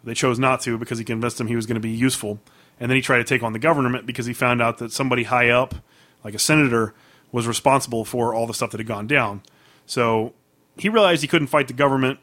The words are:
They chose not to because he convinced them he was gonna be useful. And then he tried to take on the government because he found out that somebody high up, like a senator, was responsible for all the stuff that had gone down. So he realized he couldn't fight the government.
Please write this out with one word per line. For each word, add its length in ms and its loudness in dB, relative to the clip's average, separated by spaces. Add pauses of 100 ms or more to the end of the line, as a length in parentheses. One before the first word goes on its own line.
They 100 -8
chose 240 2
not 240 2
to 160 -2
because 200 -6
he 60 -6
convinced 320 -4
them 120 -4
he 80 0
was 100 -2
gonna 140 -2
be 100 -4
useful. 500 -2 (400)
And 100 -4
then 60 4
he 60 2
tried 160 2
to 60 0
take 180 0
on 100 -4
the 60 -6
government 480 0
because 180 -6
he 80 -6
found 300 0
out 160 0
that 120 -10
somebody 340 0
high 260 2
up, 240 2 (500)
like 80 -12
a 60 -10
senator, 560 2 (360)
was 160 -2
responsible 600 0
for 280 -2
all 120 0
the 80 -8
stuff 160 -4
that 100 -10
had 60 -8
gone 200 -6
down. 360 0 (420)
So 480 0 (460)
he 100 0
realized 320 4
he 80 -6
couldn't 200 2
fight 200 2
the 60 -10
government. 480 2